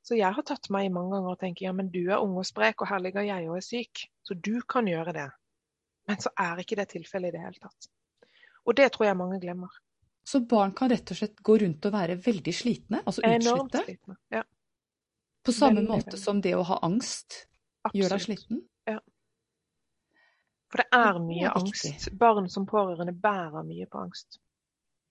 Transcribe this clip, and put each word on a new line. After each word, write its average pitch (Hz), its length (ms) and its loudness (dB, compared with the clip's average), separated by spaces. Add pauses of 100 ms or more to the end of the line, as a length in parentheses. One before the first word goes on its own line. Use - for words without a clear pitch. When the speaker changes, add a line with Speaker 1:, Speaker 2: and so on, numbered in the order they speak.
Speaker 1:
Så - 140 -2
jeg 196 180 4
har 277 100 -2
tatt - 260 -8
meg 196 160 0
i 190 40 -2
mange 180 220 -4
ganger 185 200 -4
og 180 80 -6
tenker, 185 260 -6
"Ja, 185 80 -4
men 190 180 -4
du 180 80 -4 (100)
er 202 140 2
ung 185 140 -2
og 185 80 -4
sprek, 214 360 0
og 190 60 -2
her 196 120 -2
ligger 190 280 -4
jeg 180 220 -6
og 175 80 -6
er 190 40 -6
syk, - 440 -8 (180)
så 202 180 -10
du 226 200 -2
kan 240 260 0
gjøre 165 260 -2
det." 143 180 -8 (760)
Men 208 100 -4
så - 200 -4
er 175 260 -2
ikke 214 140 -4
det 202 120 -2
tilfellet 180 380 -6
i 175 40 -2
det 170 100 -8
hele 180 180 -12
tatt. - 300 -20 (760)
Og 233 100 4
det 269 180 8
tror 220 120 2
jeg 196 120 4
mange 180 240 -4
glemmer. 180 260 -8 (580)
Speaker 2:
Så 277 220 2
barn 202 260 4
kan 254 160 0
rett - 220 0
og 175 60 -6
slett - 260 -6
gå 220 160 8
rundt 175 260 0
og 202 60 2
være 185 320 0
veldig 190 300 0
slitne, - 520 -2
altså - 180 -2
Speaker 1:
Enormt 233 520 4
Speaker 2:
utslitte? 330 100 0
Speaker 1:
slitne, 185 320 -16 (140)
ja. 226 120 -4 (1040)
Speaker 2:
På 247 60 2
samme 240 300 6
Speaker 1:
Veldig, 220 80 2
Speaker 2:
måte 208 220 2
Speaker 1:
veldig. - 80 -10
Speaker 2:
som 202 220 2
det 180 140 2
å 180 80 2
ha 180 200 0
angst - 640 -4 (460)
gjør 190 160 2
deg 190 40 0
Speaker 1:
Absolutt. 196 260 -4
Speaker 2:
sliten? 247 240 -6 (240)
Speaker 1:
Ja. 214 120 -6 (1700)
For - 60 -2
det 240 140 2
er 233 220 6
Speaker 2:
Det 175 60 0
er - 0 -
Speaker 1:
mye 170 340 -2
Speaker 2:
viktig. 185 380 -2
Speaker 1:
angst. - 260 -10
Barn 208 320 4
som 196 160 -4
pårørende 180 540 -2
bærer 165 460 -2
mye 170 220 -10
på - 120 -12
angst. - 400 -14 (720)